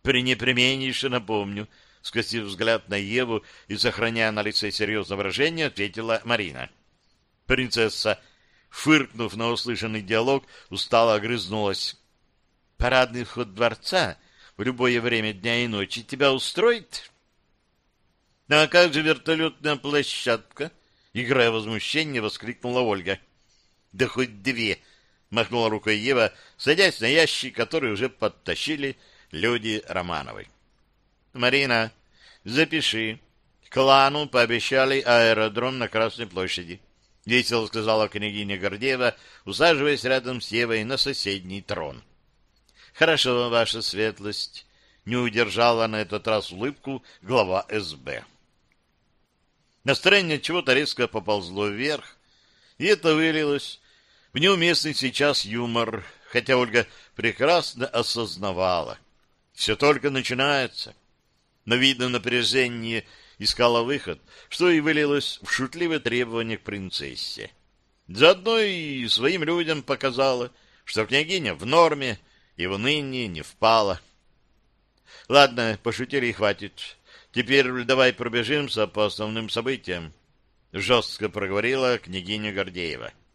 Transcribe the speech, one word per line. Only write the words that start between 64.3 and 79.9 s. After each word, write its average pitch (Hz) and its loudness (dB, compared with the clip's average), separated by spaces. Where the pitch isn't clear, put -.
что 175 2
и 165 6
вылилось 147 0
в - -12
шутливое 160 -2
требование 117 -2
к - -18
принцессе. 71 -10
Заодно 185 4
и 156 -4
своим 151 0
людям 160 -2
показала, 127 0
что 110 -2
княгиня 139 0
в 80 -12
норме 143 4
и 87 -4
в 95 -2
уныние 127 -2
не 82 -8
впала. 107 2
«Ладно, 120 4
пошутили 123 -2
и 113 0
хватит. - -4
Теперь 127 2
давай 127 4
пробежимся 120 -2
по 104 0
основным 110 -6
событиям», 95 -6